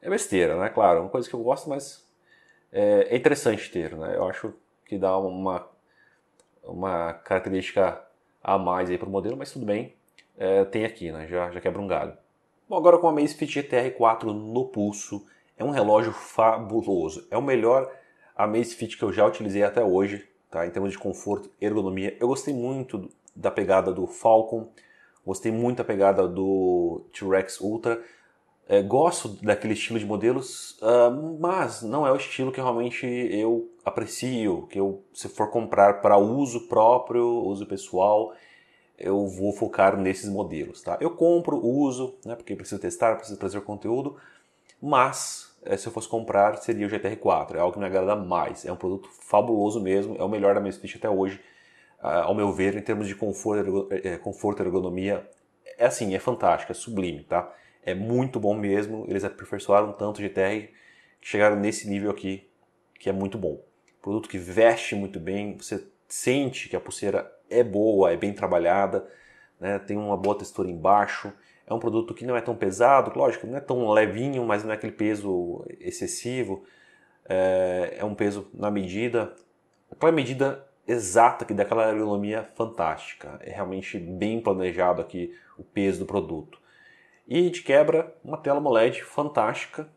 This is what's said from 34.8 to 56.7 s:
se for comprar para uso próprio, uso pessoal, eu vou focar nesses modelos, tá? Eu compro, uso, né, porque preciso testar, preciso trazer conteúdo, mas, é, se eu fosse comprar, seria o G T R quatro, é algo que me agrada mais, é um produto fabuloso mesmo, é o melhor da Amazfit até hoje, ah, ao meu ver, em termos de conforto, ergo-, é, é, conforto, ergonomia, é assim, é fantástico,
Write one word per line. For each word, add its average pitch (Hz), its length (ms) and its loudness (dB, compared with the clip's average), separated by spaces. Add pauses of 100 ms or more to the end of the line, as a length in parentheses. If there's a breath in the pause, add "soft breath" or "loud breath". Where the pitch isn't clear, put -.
se - 160 -12
for 107 220 -2
comprar 101 500 6
para - 160 8
uso 117 520 2
próprio, 120 580 4 (160)
uso 98 240 -4
pessoal, 104 680 2 (640 loud breath)
eu 98 300 -2
vou 95 260 -4
focar 98 440 2
nesses 95 320 -2
modelos, 87 540 -6
tá? 85 180 -4
Eu 147 100 0
compro, 170 480 2
uso, 131 560 0 (100)
né, 113 120 -10
porque - 180 -10
preciso 95 260 -10
testar, 110 360 0
preciso - 240 -12
trazer 98 220 -6
conteúdo, 120 540 -6 (640 soft breath)
mas, - 840 0
é, - 120 0
se - 120 -6
eu 113 40 -10
fosse 110 160 -8
comprar, 107 500 2
seria 104 280 -2
o - 20 -2
G 107 80 -4
T 98 120 -2
R 107 80 -4
quatro, 82 400 0
é 80 40 0
algo 90 120 2
que 101 80 -8
me 98 60 -4
agrada 92 280 2
mais, 90 500 -2
é 107 60 -8
um 101 60 -6
produto 95 320 -6
fabuloso 104 720 2
mesmo, 98 360 0
é - 60 -4
o 95 60 -2
melhor 101 260 4
da 101 60 2
Amazfit 98 360 -8
até 110 140 -4
hoje, 95 300 -2 (600 soft breath)
ah, 85 220 0
ao 95 140 0
meu 101 160 0
ver, 98 240 0
em 104 60 -6
termos 104 260 -2
de 98 80 -8
conforto, 104 500 -2
ergo-, 98 240 -2
é, 95 200 -4
é, 85 60 -6
conforto, 104 460 -4
ergonomia, 92 680 -2 (480)
é 117 100 2
assim, 110 280 0
é 95 60 -2
fantástico, 101 500 0